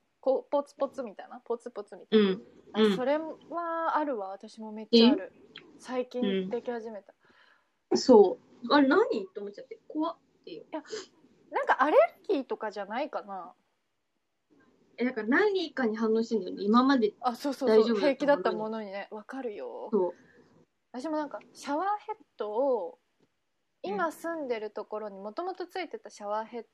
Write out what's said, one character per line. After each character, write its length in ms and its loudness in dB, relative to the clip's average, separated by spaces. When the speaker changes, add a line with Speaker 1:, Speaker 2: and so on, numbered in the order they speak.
Speaker 1:
こ 260 0
う、 60 -20
ポ 120 2
ツ 120 -20
ポ 140 -4
ツ 140 -10
み 120 -12
た 80 -18
い 60 -20
な？ 160 -16
ポ 120 -4
ツ 140 -16
ポ 140 -10
ツ 100 -20
み 100 -20
た 120 4
い 20 8
な。 120 4
Speaker 2:
う 20 -2
ん。 100 -8
Speaker 1:
あ、 80 0
Speaker 2:
う 80 6
ん。 80 2
Speaker 1:
そ 80 -2
れ 120 2
は 800 -6
あ 80 0
る 160 -4
わ。 80 -8
私 320 -16
も 140 -12
め 100 -12
っ 80 -16
ち 160 8
ゃ 60 6
あ 20 2
る。 180 -6
Speaker 2:
え？ 60 -20
Speaker 1:
最 300 -6
近 400 -2
で 120 -4
き 80 -10
始 220 -8
め 100 -14
た。 120 -20
Speaker 2:
う 40 6
ん。 20 4
そ 400 8
う。 80 2
あ 80 8
れ 80 6
何？ 440 2
と 60 -12
思 100 -10
っ 40 -14
ち 80 -18
ゃ 20 -20
っ 40 -20
て。 200 -18
怖 240 -4
っ 60 -16
っ 20 -20
て 80 -20
い 80 -16
う。 40 -20
Speaker 1:
い 80 -20
や、 120 -8
な 120 -2
ん 20 -6
か 180 2
ア 60 4
レ 80 4
ル 40 10
ギ 140 2
ー 20 -6
と 140 -6
か 140 -6
じ 80 -10
ゃ 60 -8
な 160 -6
い 80 -6
か 120 -8
な。 320 -12
Speaker 2:
え、 80 -2
だ 80 -2
か 80 -6
ら 60 -6
何 460 2
か 120 -2
に 100 0
反 180 0
応 100 2
し 60 -8
て 60 0
ん 60 0
だ 80 -8
よ 60 -10
ね。 80 -8
今 200 6
ま 140 4
で 240 2
Speaker 1:
あ、 140 -2
そ 160 -4
う 20 -4
そ 140 -4
う 20 4
そ 60 6
う。 40 10
Speaker 2:
大 60 6
丈 80 0
夫 80 -2
だ 0 -
っ 0 -
た 0 -
も 0 -
の 0 -
に。 0 -
Speaker 1:
平 140 2
気 100 -4
だ 100 6
っ 60 0
た 100 0
も 180 -4
の 120 -6
に 100 -12
ね。 200 -10
わ 120 -12
か 180 -12
る 140 -8
よ。 360 -10
Speaker 2:
そ 180 2
う。 40 -8
Speaker 1:
私 160 -10
も 80 -4
な 100 -4
ん 40 -10
か 100 -12
シ 160 -12
ャ 60 -2
ワ 100 -2
ー 20 -4
ヘ 80 -8
ッ 20 -12
ド 160 -8
を、 480 -2
Speaker 2:
う 40 -10
ん。 60 -4
Speaker 1:
今 180 -2
住 320 -8
ん 40 -6
で 120 -2
る 100 -8
と 160 -10
こ 140 -8
ろ 100 -8
に 80 -14
元 260 -8
々 120 -6
つ 260 -10
い 80 -8
て 80 -10
た 140 -20
シ 120 -16
ャ 40 -8
ワ 140 -2
ー 40 -8
ヘ 140 -12
ッ 140 -12